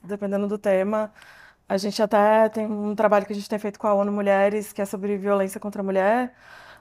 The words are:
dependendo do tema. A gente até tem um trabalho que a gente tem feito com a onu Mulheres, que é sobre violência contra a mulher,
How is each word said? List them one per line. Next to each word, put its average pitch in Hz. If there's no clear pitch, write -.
dependendo 202
do 208
tema. 208
A 196
gente 202
até 214
tem 220
um 208
trabalho 208
que 214
a -
gente 202
tem 214
feito 208
com 226
a 208
onu 202
Mulheres, 202
que -
é 196
sobre 202
violência 196
contra 208
a -
mulher, 196